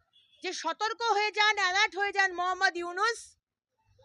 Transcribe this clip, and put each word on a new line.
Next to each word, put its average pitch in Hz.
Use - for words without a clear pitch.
যে 359
সতর্ক 415
হয়ে 427
যান, 415
অ্যালার্ট 381
হয়ে 403
যান 381
মোহাম্মদ 370
ইউনুস। 370